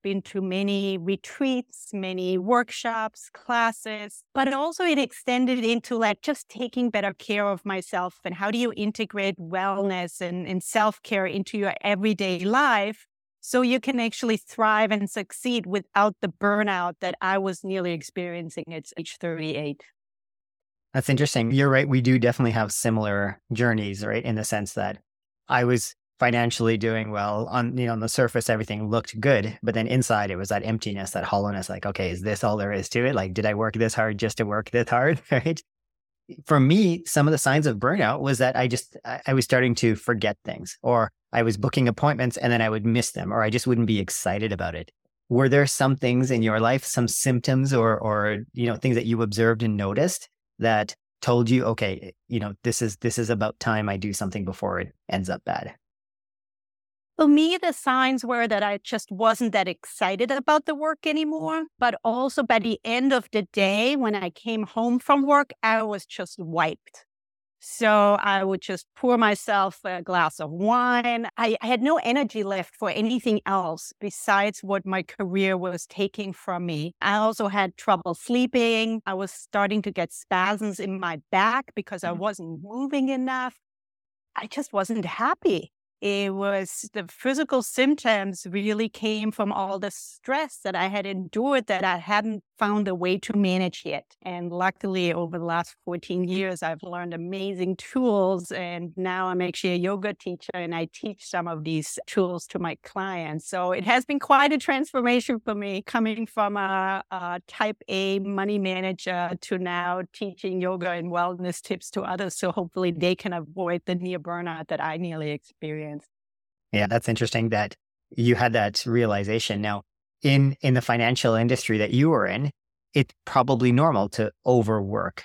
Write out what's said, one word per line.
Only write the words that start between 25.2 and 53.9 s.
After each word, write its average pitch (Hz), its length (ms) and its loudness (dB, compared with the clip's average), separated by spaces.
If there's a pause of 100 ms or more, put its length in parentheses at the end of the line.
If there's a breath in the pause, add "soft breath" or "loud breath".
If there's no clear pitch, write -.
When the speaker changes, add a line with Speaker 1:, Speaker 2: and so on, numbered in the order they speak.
Speaker 2:
I 123 160 4
was 123 320 2 (240)
financially 120 580 2
doing 110 320 -2
well 104 400 -2
on, 120 260 -2
you 123 100 0
know, 117 80 0
on 110 40 -4
the 110 100 -4
surface, 120 400 0
everything 107 400 -2
looked 113 320 -2
good, 110 400 2
but 110 140 0
then 110 140 0
inside 113 420 2
it 92 60 -4
was 95 140 -6
that 101 140 0
emptiness, 104 460 -4
that 85 140 -4
hollowness, 101 440 -2
like, 95 160 -10
"Okay, 95 280 -4
is 90 100 -8
this 104 220 -2
all 107 120 2
there 101 160 -2
is 101 180 -4
to 123 140 2
it? 135 120 0
Like, 95 180 -2
did 104 100 0
I 107 100 2
work 107 200 -2
this 110 200 2
hard 110 260 0
just 107 160 -2
to 110 100 0
work 104 240 -4
this 120 180 2
hard?" 139 380 2
<laughs> - 60 -20
Right? 147 280 0 (840)
For 147 140 6
me, 170 460 6
some 143 200 4
of 156 60 4
the 156 60 4
signs 147 280 2
of 113 120 2
burnout 127 420 2
was 135 180 0
that 127 160 4
I 127 140 2
just, - 360 -4
I, 127 220 -8
I 135 80 2
was 131 100 4
starting 127 320 4
to 113 200 2
forget 107 480 0
things, - 360 -10
or 120 300 2 (240)
I 117 80 4
was 113 140 2
booking 127 320 2
appointments 127 480 0
and 120 160 0
then 117 100 2
I 110 80 2
would 110 160 -2
miss 117 240 2
them, - 220 -6
or 110 100 2
I 107 80 2
just 120 160 0
wouldn't 117 200 4
be 107 120 2
excited 98 540 -2
about 87 220 -4
it. 80 180 -12 (360)
Were 131 200 4
there 139 180 6
some 135 300 2
things 127 340 2
in 117 120 2
your 110 180 2
life, 123 240 2
some 120 240 0
symptoms 131 640 2
or, 113 240 4
or, 104 540 0
you 120 140 -2
know, 113 100 0
things 123 200 2
that 117 100 0
you 113 160 2
observed 113 400 2
and 107 140 2
noticed 104 520 0 (300)
that 110 360 2 (260)
told 120 300 4
you, 127 140 6
"Okay, 104 500 -2 (140)
you 120 100 -2
know, 101 240 -4
this 117 180 -2
is, 110 180 -2
this 117 200 -2
is 113 100 -2
about 107 300 0
time 107 300 0
I 98 80 -2